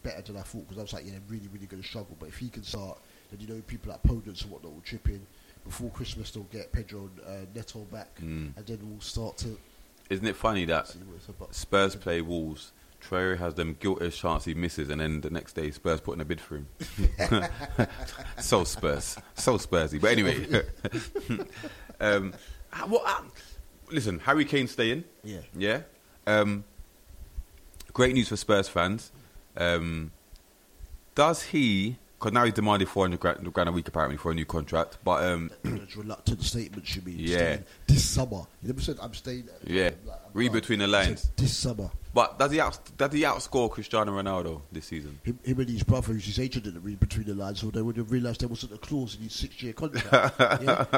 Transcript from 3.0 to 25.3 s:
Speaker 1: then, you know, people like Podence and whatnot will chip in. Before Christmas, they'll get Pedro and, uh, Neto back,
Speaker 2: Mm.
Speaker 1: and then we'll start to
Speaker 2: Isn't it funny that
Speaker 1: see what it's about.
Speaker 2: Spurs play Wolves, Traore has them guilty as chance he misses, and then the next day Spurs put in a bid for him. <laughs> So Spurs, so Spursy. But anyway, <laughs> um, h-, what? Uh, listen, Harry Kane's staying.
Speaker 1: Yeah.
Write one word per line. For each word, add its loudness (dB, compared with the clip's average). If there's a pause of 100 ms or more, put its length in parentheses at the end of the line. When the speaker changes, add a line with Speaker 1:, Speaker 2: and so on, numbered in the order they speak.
Speaker 1:
then, -14
you -14
know, -8
people -10
like -14
Podence 0
and -12
whatnot -16
will -16
chip -6
in. -4 (380)
Before -10
Christmas, -10
they'll -12
get -14
Pedro -6
and, -20
uh, -12 (100)
Neto -12 (120)
back, -14
Speaker 2:
Mm. -8
Speaker 1:
and -16
then -8
we'll -12
start -6
to -8 (540)
Speaker 2:
Isn't 0
it 0
funny 0
that 0
Speaker 1:
see -16
what -16
it's -18
about. -14
Speaker 2:
Spurs 2
play 0
Wolves, -4 (300)
Traore 2
has -2
them -2
guilty 2
as -2
chance 0
he -2
misses, -2
and -2
then 0
the -4
next -6
day -4
Spurs 0
put -4
in -6
a -6
bid -2
for -10
him. -10 (500)
<laughs> 4 (880)
So 2
Spurs, -2 (160)
so 2
Spursy. 0
But 6
anyway, 4
<laughs> -4
um, 2 (420)
h-, -6
what? 4
Uh, 0 (640)
listen, 0
Harry 4
Kane's 0
staying. 0 (200)
Speaker 1:
Yeah. -10 (180)